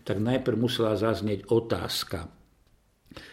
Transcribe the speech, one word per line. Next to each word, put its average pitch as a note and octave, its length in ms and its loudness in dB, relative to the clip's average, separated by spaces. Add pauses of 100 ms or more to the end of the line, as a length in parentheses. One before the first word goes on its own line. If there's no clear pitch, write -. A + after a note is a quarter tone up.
tak G2+ 160 -2
najprv B2 320 0
musela A2+ 400 2
zaznieť G2+ 560 0
otázka. F#2+ 720 0 (1120)